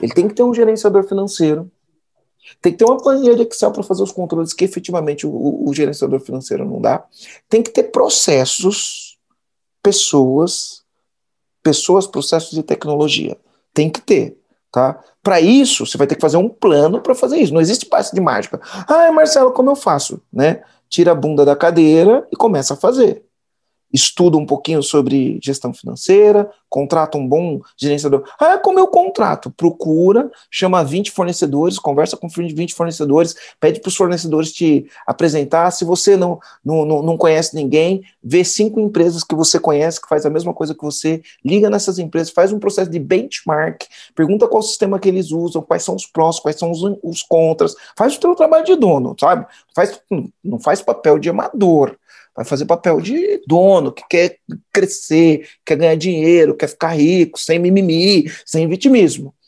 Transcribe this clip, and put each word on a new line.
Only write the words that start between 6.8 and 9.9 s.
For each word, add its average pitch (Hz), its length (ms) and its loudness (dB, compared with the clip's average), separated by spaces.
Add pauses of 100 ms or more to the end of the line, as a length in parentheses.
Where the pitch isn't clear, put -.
dá. 117 240 -2 (440)
Tem 226 140 2
que - 80 -10
ter - 140 0
processos, - 1300 -2 (640)
pessoas, 139 1000 0 (800)